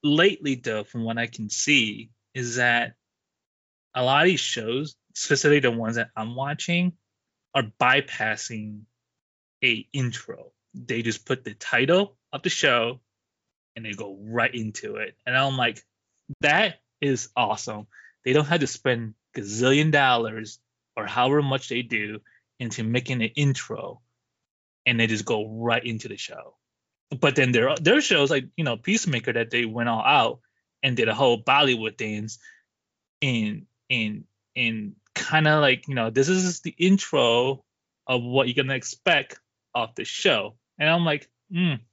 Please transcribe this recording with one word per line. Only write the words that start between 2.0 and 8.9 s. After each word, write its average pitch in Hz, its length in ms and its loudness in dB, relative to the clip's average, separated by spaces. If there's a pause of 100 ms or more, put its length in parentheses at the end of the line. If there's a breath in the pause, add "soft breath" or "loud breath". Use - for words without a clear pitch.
is 120 220 -6
that 120 400 0 (960)
a 127 100 -2
lot 135 180 4
of 175 60 6
these 185 120 2
shows, 123 560 -6 (200)
specifically 147 440 4
the 131 120 4
ones 117 240 -4
that 117 200 -4
I'm 110 200 -8
watching, 170 580 -2 (600)
are 135 100 2 (160)
bypassing 110 1000 -2 (840)